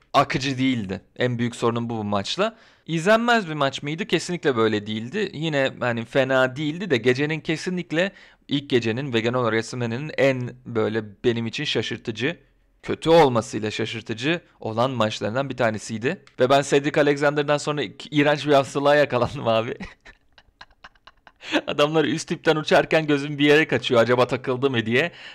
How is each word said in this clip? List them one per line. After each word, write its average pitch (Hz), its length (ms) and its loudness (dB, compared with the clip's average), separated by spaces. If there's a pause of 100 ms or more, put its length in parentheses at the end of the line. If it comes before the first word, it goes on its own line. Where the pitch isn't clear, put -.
(140)
akıcı 135 440 0
değildi. 113 440 0 (140)
En 123 240 -2
büyük 120 160 -2
sorunum 117 340 0
bu, 113 80 -4
bu 107 60 -4
maçla. 104 520 -2 (320)
İzlenmez 214 640 2
bir 156 40 -6
maç 139 300 -2
mıydı? 151 220 -6
Kesinlikle 160 500 0
böyle 110 320 2
değildi. 120 460 -6
Yine 143 460 -2
hani 117 260 -4
fena 131 500 2
değildi 160 340 -6
de 131 80 2
gecenin 135 420 0
kesinlikle 175 720 -4 (360)
ilk 143 220 -4
gecenin 120 440 0
ve 113 60 2
genel 120 200 0
olarak 113 240 0
WrestleMania'nın 123 540 -6
en 127 340 2 (140)
böyle 110 380 -2 (200)
benim 117 240 0
için 139 160 -6
şaşırtıcı, 123 720 -4 (460)
kötü - 260 -4
olmasıyla 120 640 4
şaşırtıcı 117 680 -4 (180)
olan 113 320 -2
maçlarından 113 580 -2
bir 127 80 -10
tanesiydi. 117 640 -2 (180)
Ve 127 100 4
ben 143 120 6
Cedric 143 400 2
Alexander'dan 147 560 2
sonra 147 260 -4
iki, - 260 -12
iğrenç 147 380 2
bir 147 60 4
hastalığa 139 420 4
yakalandım 127 520 0
abi. 113 320 0
<laughs> - 80 -14 (1800)
Adamlar 151 380 2
üst 151 220 -4
tipten 160 280 0
uçarken 156 520 2
gözüm 147 320 -2
bir 147 60 4
yere 151 220 6
kaçıyor, 123 340 2
acaba 123 260 4
takıldı 131 420 -2
mı 117 160 -2
diye. 123 260 0 (240)